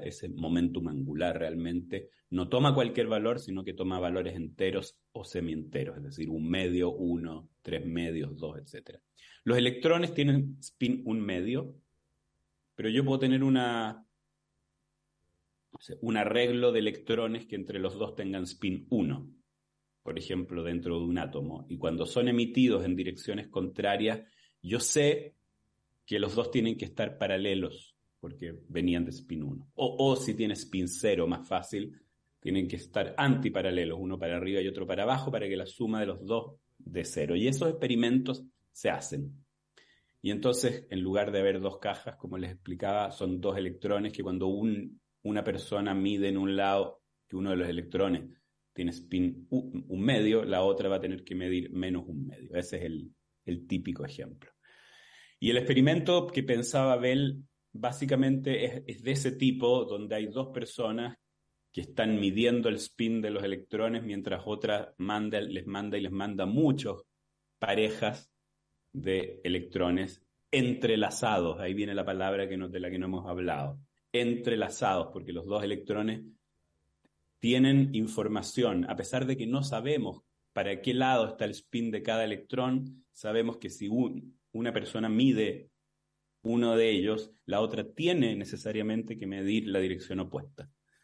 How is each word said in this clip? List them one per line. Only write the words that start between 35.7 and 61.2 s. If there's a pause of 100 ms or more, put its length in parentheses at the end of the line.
de
los
dos (240)
dé
cero.
Y
esos
experimentos (300)
se
hacen. (800)
Y
entonces,
en
lugar
de
haber
dos
cajas,
como
les
explicaba,
son
dos
electrones
que
cuando
un, (220)
una
persona
mide
en
un
lado (260)
que
uno
de
los
electrones (500)
tiene
spin
u-,
un
medio,
la
otra
va
a
tener
que
medir
menos
un
medio.
Ese
es
el, (360)
el
típico
ejemplo. (920)
Y
el
experimento
que
pensaba
Bell (300)
básicamente
es,
es
de
ese
tipo,
donde
hay
dos
personas (560)